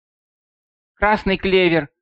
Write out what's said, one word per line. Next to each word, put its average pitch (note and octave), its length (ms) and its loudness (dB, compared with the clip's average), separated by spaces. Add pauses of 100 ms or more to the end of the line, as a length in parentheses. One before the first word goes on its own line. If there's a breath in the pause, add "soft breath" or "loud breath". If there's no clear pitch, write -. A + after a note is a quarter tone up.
(960)
«Красный G3+ 420 -2
клевер, F3 520 0 (140)